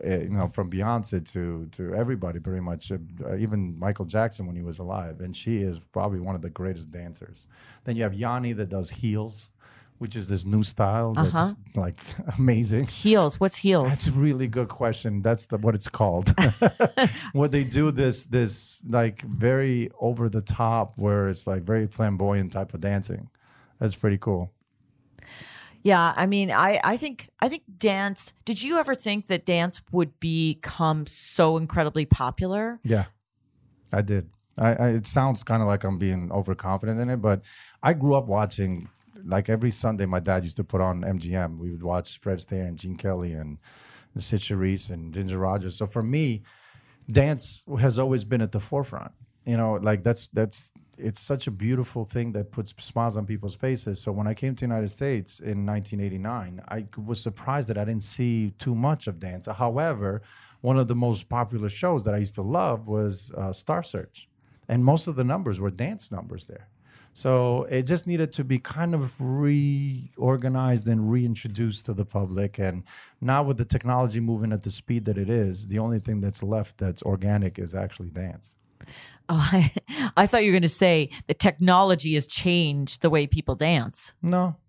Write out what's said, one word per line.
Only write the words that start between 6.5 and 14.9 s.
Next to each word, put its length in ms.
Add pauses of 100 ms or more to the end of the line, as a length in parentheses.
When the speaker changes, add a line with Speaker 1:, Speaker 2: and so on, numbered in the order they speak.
Speaker 1:
dancers. 560 (380)
Then 100
you 80
have 100
Yanni 400
that 140
does 220
heels, 600 (500)
which 180
is 100
this 160
new 180
style 520
that's 200
Speaker 2:
Uh-huh. 200 (220)
Speaker 1:
like 240 (180)
<laughs> 200
amazing. 500
Speaker 2:
Heels. 520
What's 160
heels? 320
Speaker 1:
That's 200
a 40
really 360
good 200
question. 540